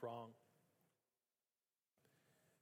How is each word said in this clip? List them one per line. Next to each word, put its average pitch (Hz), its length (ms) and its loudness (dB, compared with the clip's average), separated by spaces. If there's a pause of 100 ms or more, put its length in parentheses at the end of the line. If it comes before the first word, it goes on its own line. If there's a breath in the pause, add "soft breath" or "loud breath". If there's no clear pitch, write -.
wrong. 117 280 2 (2250 soft breath)